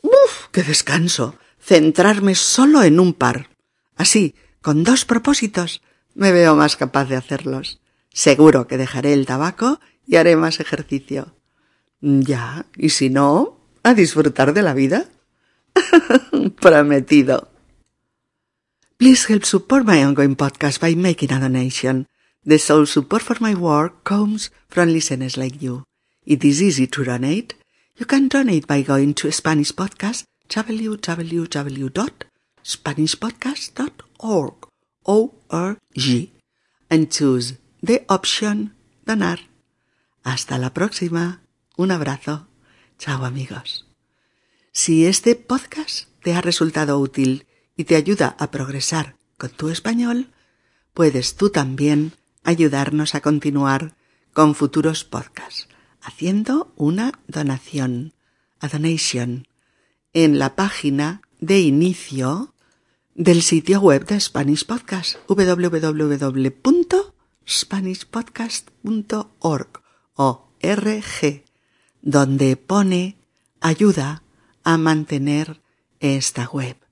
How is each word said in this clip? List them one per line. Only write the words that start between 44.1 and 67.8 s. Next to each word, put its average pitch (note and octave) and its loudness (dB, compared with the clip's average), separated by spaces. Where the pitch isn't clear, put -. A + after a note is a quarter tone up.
Si E3 2
este G#3+ 0
podcast - -8
te E3+ -4
ha F3 -2
resultado D#3 -2
útil C3+ -2
y E3 -8
te E3 2
ayuda D#3+ 0
a D3 -6
progresar C#3 -8
con B2+ -12
tu D#3 -8
español, A#3+ -4
puedes C#3 0
tú G3+ 0
también D3 -2
ayudarnos D3 0
a D3 -4
continuar C#3+ -2
con D3+ 2
futuros D#3 -2
podcasts, - -16
haciendo G#3+ -4
una F#3+ -2
donación, C3+ -6
a D3 -8
donation, C3 -4
en D#3 4
la C#3 -2
página D3+ -4
de G3 2
inicio D#3 -2
del E3+ 4
sitio F3 0
web D3 4
de G#3 -2
Spanish C#3 -2
Podcast, F#3+ -8
w F3+ 0
w D3+ -2
w C3+ -2
punto F4 -2
spanish F#3 -6